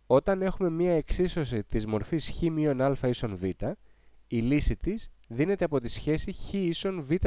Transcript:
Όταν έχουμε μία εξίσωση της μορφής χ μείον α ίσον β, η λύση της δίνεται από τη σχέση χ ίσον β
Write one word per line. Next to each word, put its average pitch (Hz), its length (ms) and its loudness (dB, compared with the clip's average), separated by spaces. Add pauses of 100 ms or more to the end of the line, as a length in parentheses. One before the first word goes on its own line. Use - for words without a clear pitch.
Όταν 190 340 4
έχουμε 190 280 0
μία 170 260 2
εξίσωση 147 680 0
της 110 220 -2
μορφής 110 440 -2
χ - 120 -6
μείον 151 400 2
α 139 220 2
ίσον 120 340 -2
β, 87 60 -4 (840)
η 120 120 -2
λύση 127 360 2
της - 340 -6 (180)
δίνεται 175 380 0
από 151 140 0
τη 120 80 -2
σχέση 156 460 -2
χ - 200 -8
ίσον 185 500 -2
β 131 80 -8 (160)